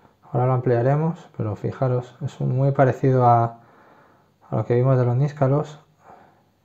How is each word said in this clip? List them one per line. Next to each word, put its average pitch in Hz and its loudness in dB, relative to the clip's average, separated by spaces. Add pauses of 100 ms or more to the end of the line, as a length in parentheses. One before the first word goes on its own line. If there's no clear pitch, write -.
(300)
Ahora 127 -2
lo 131 0
ampliaremos, 131 -2
pero 107 -6
fijaros, - -4 (100)
es - -10
un, 139 -2
muy 135 0
parecido 131 2
a, 117 2 (880)
a 135 -4
lo 117 -2
que 120 0
vimos 127 2
de 123 0
los 120 0
níscalos. 143 -2 (840)